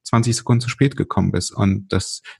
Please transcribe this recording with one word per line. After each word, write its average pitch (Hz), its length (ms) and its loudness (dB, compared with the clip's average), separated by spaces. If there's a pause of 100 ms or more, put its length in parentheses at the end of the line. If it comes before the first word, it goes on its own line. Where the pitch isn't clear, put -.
zwanzig 117 320 2
Sekunden 120 260 0
zu 120 80 -6
spät 139 260 0
gekommen - 360 0
bist 95 200 -4
und 98 400 -2
dass - 300 -4 (180)